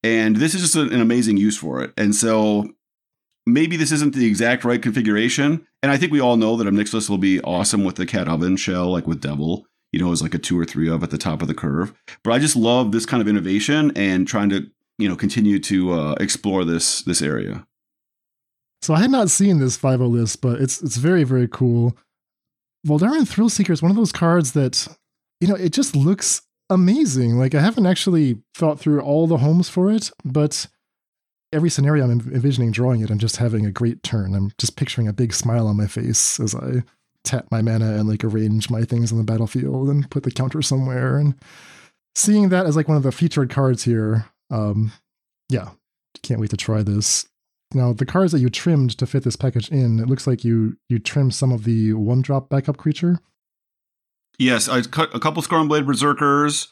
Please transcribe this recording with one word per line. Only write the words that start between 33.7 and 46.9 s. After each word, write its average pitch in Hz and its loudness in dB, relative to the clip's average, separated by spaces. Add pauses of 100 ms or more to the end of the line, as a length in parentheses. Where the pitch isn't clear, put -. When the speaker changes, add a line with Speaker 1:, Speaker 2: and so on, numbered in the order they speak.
Speaker 2:
great - -4
turn. 98 -4
I'm 98 0
just - -6
picturing 117 -2
a 101 -4
big 117 -2
smile 117 0
on 104 0
my 104 0
face - -2
as 110 -4
I 127 -4 (400)
tap - -4
my 110 0
mana 110 0
and, 107 0
like, 107 -2
arrange 110 -2
my 113 -2
things 117 0
on 113 -2
the 110 0
battlefield 131 -2
and 143 0
put 139 -4
the 131 0
counter 131 -4
somewhere. 131 -2
And 143 2 (800)
seeing 208 4
that 185 2
as, 151 2
like, 151 0
one 151 4
of 139 2
the 131 0
featured 147 0
cards 131 0
here, 110 0 (240)
um, 107 -2 (560)
yeah, 95 -4 (520)
can't 117 -4
wait 107 -4
to - -4
try 107 -2
this. 101 -2 (460)